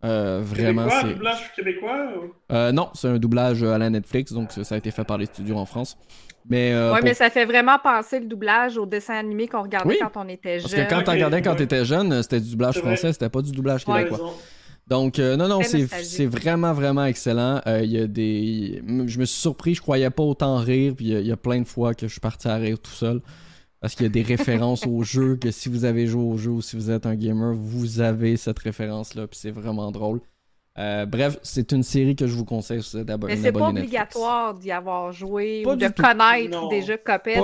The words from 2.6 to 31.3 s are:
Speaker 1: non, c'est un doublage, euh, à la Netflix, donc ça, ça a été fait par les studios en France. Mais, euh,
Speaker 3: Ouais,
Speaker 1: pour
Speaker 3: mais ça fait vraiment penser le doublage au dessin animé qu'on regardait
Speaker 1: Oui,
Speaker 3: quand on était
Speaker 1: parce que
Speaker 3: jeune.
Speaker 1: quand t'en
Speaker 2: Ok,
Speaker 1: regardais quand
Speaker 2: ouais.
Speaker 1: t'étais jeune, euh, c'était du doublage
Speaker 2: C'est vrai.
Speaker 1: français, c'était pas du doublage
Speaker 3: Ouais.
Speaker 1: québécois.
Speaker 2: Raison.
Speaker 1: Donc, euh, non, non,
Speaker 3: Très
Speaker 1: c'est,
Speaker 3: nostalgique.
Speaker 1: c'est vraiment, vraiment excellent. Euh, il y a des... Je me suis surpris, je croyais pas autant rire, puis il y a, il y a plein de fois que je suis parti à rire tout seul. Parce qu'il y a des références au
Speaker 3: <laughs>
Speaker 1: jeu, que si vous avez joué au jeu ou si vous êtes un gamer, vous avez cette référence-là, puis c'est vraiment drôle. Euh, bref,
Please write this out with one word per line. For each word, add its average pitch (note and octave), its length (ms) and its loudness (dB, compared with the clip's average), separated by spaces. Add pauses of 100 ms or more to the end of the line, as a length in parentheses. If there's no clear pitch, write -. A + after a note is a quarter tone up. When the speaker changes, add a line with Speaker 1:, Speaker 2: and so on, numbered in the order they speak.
Speaker 1:
non, D#3+ 200 2
c'est - 140 -4
un B2 100 2
doublage, A#2 460 2
euh, A2+ 100 2
à A2 60 2
la A2+ 100 2
Netflix, A2+ 440 -2
donc A2+ 180 -6
ça, G2+ 120 -8
ça A2 120 -6
a - 20 -2
été G#2+ 140 -6
fait G#2+ 140 -6
par G#2 120 -4
les G2+ 80 -2
studios G#2 320 -6
en G2 80 -4
France. A#2+ 320 -8 (520)
Mais, B2 220 4
euh, A#2 220 4
Speaker 3:
Ouais, A3 60 6
Speaker 1:
pour A#3+ 100 2
Speaker 3:
mais A#3+ 40 4
ça A#3+ 160 4
fait A#3+ 160 4
vraiment B3 340 6
penser B3 420 2
le A#3 60 -10
doublage A3 500 0
au G#3+ 80 -2
dessin G#3 300 -4
animé G#3+ 340 -4
qu'on G#3+ 140 -4
regardait G3 260 0
Speaker 1:
Oui, C4 100 4
Speaker 3:
quand G#3+ 160 -4
on F#3+ 140 -10
était F3+ 300 -6
Speaker 1:
parce F3 120 -8
que G3+ 60 0
Speaker 3:
jeune. C#3 100 2
Speaker 1:
quand F3 160 2
t'en F#3 80 2
Speaker 2:
Ok, E3+ 40 2
Speaker 1:
regardais D#3+ 260 2
quand F3+ 100 2
Speaker 2:
ouais. D#3 60 0
Speaker 1:
t'étais C3+ 260 2
jeune, D#3+ 300 2
euh, B2 80 2
c'était A#2 180 0
du A2+ 120 -6
doublage B2 240 2
Speaker 2:
C'est F3+ 60 -2
vrai. B2+ 140 0
Speaker 1:
français, E3 160 0
c'était B2 160 -2
pas C3 140 -2
du C#3+ 100 -4
doublage C3+ 360 -2
Speaker 3:
Ouais. G#3 180 2
Speaker 1:
québécois. E3+ 220 -4
Speaker 2:
Raison. F3 60 -10 (540)
Speaker 1:
Donc, C3 320 2
euh, C3 160 4
non, F3 140 2
non, G3 100 2
Speaker 3:
Très F#3 80 4
Speaker 1:
c'est, D#3+ 120 2
Speaker 3:
nostalgique. F3 300 -2
Speaker 1:
c'est C#3+ 160 0
vraiment, E3 480 0
vraiment C#3 320 2
excellent. B2 600 0
Euh, A2+ 160 2
il A2 80 0
y A2+ 80 0
a A2 80 0
des... G#2+ 720 -2 (260)
Je A#2 120 -4
me B2+ 60 2
suis - 160 -4
surpris, E3 340 0
je - 60 -8
croyais C3+ 280 2
pas D#3 140 0
autant C#3 340 2
rire, C3 380 2
puis A#2 120 -4
il G#2+ 40 2
y A2 60 2
a, - 20 2
il G2+ 80 0
y A#2 60 0
a A2 40 -4
plein B2 220 0
de A#2+ 80 0
fois A#2 280 0
que A2+ 120 -6
je G#2+ 60 -8
suis - 80 -16
parti - 260 -4
à A2 80 0
rire A2 240 -2
tout - 120 -20
seul. A#2 280 -2 (600)
Parce A2 120 -4
qu'il - 100 0
y A2+ 40 4
a G#2+ 40 2
des A2+ 120 2
références A#2+ 640 2
au A#2 160 0
Speaker 3:
<laughs> - 0 -
Speaker 1:
jeu, C3 320 2
que B2 160 -2
si - 180 -8
vous A#2+ 160 -2
avez A#2 220 2
joué A#2+ 160 0
au A2+ 140 0
jeu A2 140 -2
ou A#2 100 -2
si - 160 -10
vous A2 120 -4
êtes A2+ 160 -2
un A2+ 100 0
gamer, A2 400 0
vous A2+ 440 -4
avez A2+ 380 2
cette A2 200 -4
référence-là, G#2+ 680 -8
puis - 120 -16
c'est G#2+ 120 -10
vraiment G#2+ 400 -6
drôle. G#2+ 280 -4 (600)
Euh, G#2 280 -2
bref, C3+ 360 0